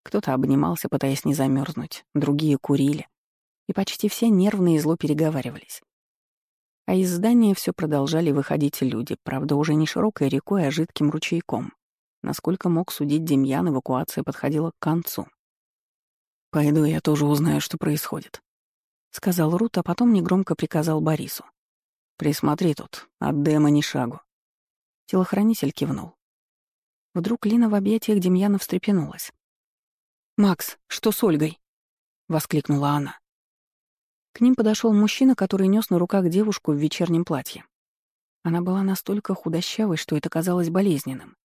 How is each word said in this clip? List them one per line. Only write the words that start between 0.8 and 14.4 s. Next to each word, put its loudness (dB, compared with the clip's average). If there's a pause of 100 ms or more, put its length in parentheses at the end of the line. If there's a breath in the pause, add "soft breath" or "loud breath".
пытаясь -2
не 0
замерзнуть, -2 (120)
другие 2
курили. 0 (600)
И -8
почти -2
все 0
нервно 4
и 4
зло 0
переговаривались. -4 (1000)
А 0
из 2
здания 4
все -2
продолжали 0
выходить 0
люди, -2
правда, -2
уже 0
не 2
широкой -2
рекой, 0
а 0
жидким 0
ручейком. -4 (480)
Насколько -4
мог 0
судить -2
Демьян, 2
эвакуация -4
подходила -4